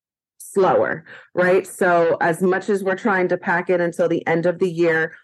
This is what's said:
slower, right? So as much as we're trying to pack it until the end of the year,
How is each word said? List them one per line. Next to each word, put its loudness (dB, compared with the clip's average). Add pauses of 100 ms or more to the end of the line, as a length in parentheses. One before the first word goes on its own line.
(400)
slower, 0 (300)
right? 2
So 2
as 0
much 0
as -2
we're -2
trying 0
to -2
pack -2
it 2
until 0
the -2
end 0
of -2
the 0
year, 0